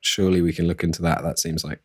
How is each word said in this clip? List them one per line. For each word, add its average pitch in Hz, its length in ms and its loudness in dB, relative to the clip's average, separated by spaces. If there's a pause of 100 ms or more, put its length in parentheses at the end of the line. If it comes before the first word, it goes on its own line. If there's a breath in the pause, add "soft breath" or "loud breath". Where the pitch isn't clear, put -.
surely 92 400 2
we 85 120 2
can 85 140 0
look 85 160 -2
into 82 200 0
that. 82 200 0
That - 160 -4
seems 82 240 -4
like - 220 -10